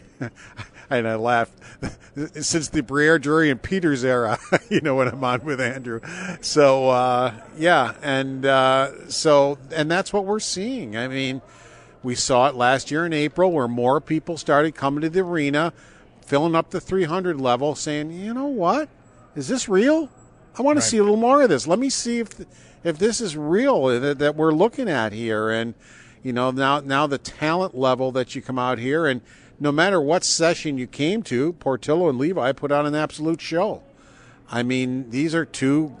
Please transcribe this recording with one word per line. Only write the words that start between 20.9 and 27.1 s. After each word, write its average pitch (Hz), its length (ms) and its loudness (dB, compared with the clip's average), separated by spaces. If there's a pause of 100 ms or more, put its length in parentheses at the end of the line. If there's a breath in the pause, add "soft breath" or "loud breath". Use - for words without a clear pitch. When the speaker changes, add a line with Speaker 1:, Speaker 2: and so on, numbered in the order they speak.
Speaker 1:
see 226 80 0
a 208 60 6
little 208 120 4
more 247 260 6
of 254 80 4
this. 139 180 0
Let 180 120 2
me 269 100 0
see 240 300 -4
if, 226 100 -6 (540 loud breath)
if 165 140 -2
this 214 240 0
is 165 160 -6
real 180 480 2
that, 131 340 0
that 147 160 2
we're 156 160 2
looking 220 380 2
at 113 240 0
here." 110 360 -2
And, 113 240 -2 (500 loud breath)
you 131 100 -4
know, 123 160 0
now, 135 300 2
now 139 260 -2
the 139 140 -2